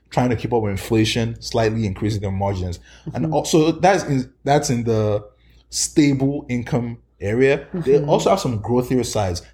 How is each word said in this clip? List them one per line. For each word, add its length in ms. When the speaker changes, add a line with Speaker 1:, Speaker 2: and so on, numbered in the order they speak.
Speaker 1:
trying 200
to 60
keep 180
up 80
with 100
inflation, 680
slightly 440
increasing 360
their 100
margins. 480
And 140
Speaker 2:
Mm-hmm. 80
Speaker 1:
also 380
that's 320
in, 280
that's 280
in 140
the 380
stable 760
income 500
area. 520
They 260
Speaker 2:
Mm-hmm. 100
Speaker 1:
also 220
have 100
some 220
growthier 420
sides. 380